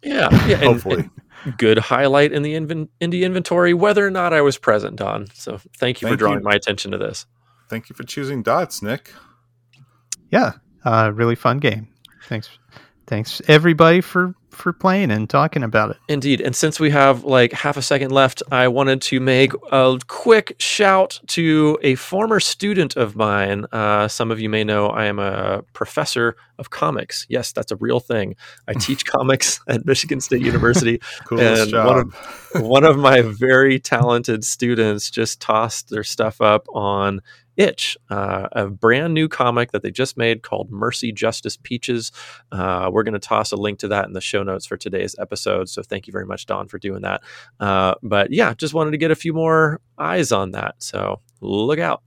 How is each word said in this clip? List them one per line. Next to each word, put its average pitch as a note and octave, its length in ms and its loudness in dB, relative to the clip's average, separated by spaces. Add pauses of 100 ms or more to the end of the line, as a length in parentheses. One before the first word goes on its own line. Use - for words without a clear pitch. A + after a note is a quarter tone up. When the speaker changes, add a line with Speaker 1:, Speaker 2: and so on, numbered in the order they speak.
Speaker 1:
Yeah, F#3+ 260 -2 (180)
yeah, F#3 100 4
and, D3 80 0
Speaker 2:
Hopefully. A#2 460 0 (340)
Speaker 1:
and B2 140 -8
good A2 200 6
highlight C#3 540 4
in D3 100 -2
the D3+ 120 -4
inven-, D#3 340 -6 (120)
indie F3 220 -2
inventory, F3+ 520 0
whether G3+ 320 4
or G3 40 0
not F3+ 240 0
I D#3 80 6
was C#3 160 4
present, G#2 380 0
Don. G#2 360 -6
So - 260 -12 (200)
thank B2 240 -2
you A2+ 60 -4
Speaker 2:
Thank A2+ 100 0
Speaker 1:
for - 0 -
drawing G#2 220 2
Speaker 2:
you. G2 40 -14
Speaker 1:
my G#2 100 2
attention G2+ 380 -2
to G2 60 -6
this. G#2 280 -8 (440)
Speaker 2:
Thank A2+ 180 -10
you - 80 -20
for - 80 -14
choosing C3+ 380 -8
Dots, D3+ 400 -2
Nick. A2 300 -8 (1160)
Speaker 3:
Yeah, G#3 220 2 (320)
uh, A2+ 300 2
really A#2 200 0
fun B2 240 -2
game. A2 300 -2 (400)
Thanks, A2 200 -8 (580)
thanks - 420 -6
everybody E3 520 6
for, F3+ 340 -2 (160)
for - 220 -4
playing F#3+ 380 0
and G#2+ 180 0
talking D3 340 0
about G#2+ 280 0
it. - 60 -8 (120)
Speaker 1:
Indeed, C#3 320 0
and B2+ 160 -4
since D#3 240 -2
we D#3 100 2
have, C#3 340 4
like, B2+ 280 4
half C#3+ 240 -4
a C#3 60 -6
second C3+ 300 0
left, C3+ 380 2
I B2+ 180 4
wanted C3 340 2
to C3 180 -2
make C3 320 4 (200)
a C3 340 4
quick - 520 2
shout F#3+ 720 2
to D#3 540 2
a C3+ 140 4
former G#3 440 0
student G3 560 -2
of A2 200 -2
mine. G2+ 560 0
Uh, G#2+ 360 0
some A2+ 220 -4
of A2 100 -2
you A2 80 -4
may G#2+ 160 0
know G#2 240 0
I A2 160 -2
am G2+ 140 -2
a G2 440 -4 (120)
professor A#2+ 640 -4 (220)
of C3+ 120 -14
comics. - 580 -6
Yes, A#2+ 240 -6
that's A2 200 -8
a G#2 40 -8
real A#2+ 240 -2
thing. G#2+ 360 -4 (300)
I A2+ 80 -8
teach C3 320 -4
<laughs> - 0 -
comics C3 640 -2
at A#2 160 -2
Michigan C3+ 360 -2
State B2 220 -2
University. A#2 580 2 (120)
Speaker 2:
<laughs> - 140 -18
Coolest A2+ 480 2
Speaker 1:
And A2+ 120 4
one B2 240 4
Speaker 2:
job. - 40 -20 (400)
Speaker 1:
of, - 80 0
one C3 220 4
of D#3 140 8
my C3+ 240 6
very C3 560 4
talented A#2+ 640 0
students A2+ 680 -2
just - 300 -4
tossed A2 500 -2
their G#2+ 140 -6
stuff - 360 -4
up G#2+ 320 4
on G2 480 -2 (360)
Itch, - 400 0 (140)
uh, G2 400 -4
a G#2 180 -4
brand B2 460 2
new D#3 140 0
comic A#2+ 420 0
that G2+ 120 -4
they G2+ 100 -6
just - 240 -4
made A#2 260 -2
called G#2 300 -8
Mercy A2 400 -6
Justice A2 440 -4
Peaches. A#2+ 540 -6 (400)
Uh, F#2 420 -2
we're G#2+ 120 2
gonna G#2+ 160 -4
toss G#2+ 320 -2
a G#2 40 -6
link G2+ 220 -4
to G#2 100 -8
that G2+ 180 -2
in G2 60 -16
the F#2 80 -8
show G2+ 220 -4
notes G2 240 -8
for - 100 -10
today's F#2 440 -8
episode. G2 480 -4
So - 120 -12
thank G2 280 -10
you G2 40 -20
very F#2+ 140 -8
much, F#2+ 200 -12
Don, G2 200 -8
for G2+ 140 -16
doing G2 220 -10
that. G2 200 -6 (380)
Uh, F#2+ 420 0
but G#2 300 0
yeah, A#2 220 0
just D3 200 -8
wanted D#3 160 0
to D3+ 60 -4
get D#3 160 0
a - 20 4
few D#3+ 180 -6
more D#3+ 480 2 (180)
eyes D#3+ 340 0
on G2 180 0
that. - 280 -6
So - 420 -8 (200)
look G#2+ 380 -2
out. E3 280 -2